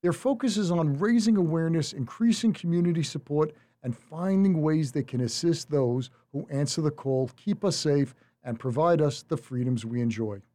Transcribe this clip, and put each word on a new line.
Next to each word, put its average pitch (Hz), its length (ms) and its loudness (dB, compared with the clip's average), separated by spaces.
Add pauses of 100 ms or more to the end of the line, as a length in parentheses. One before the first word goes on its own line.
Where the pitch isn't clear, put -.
Their 170 100 2
focus 247 440 0
is 202 120 0
on 160 300 2
raising 220 380 4
awareness, 165 560 0
increasing 220 580 0
community 170 500 0
support, 151 520 -2 (280)
and 123 140 -6
finding 185 680 0
ways 156 300 2
they 143 120 -2
can 127 180 -4
assist 160 480 -2
those 127 400 0 (220)
who - 180 -8
answer 143 320 -2
the 151 100 0
call, 131 440 -2
keep - 280 -6
us 180 120 0
safe, 143 400 0 (280)
and 120 160 -8
provide 156 400 2
us 143 240 0
the 151 140 -4
freedoms 123 480 -4
we 120 160 -4
enjoy. 110 380 -2 (160)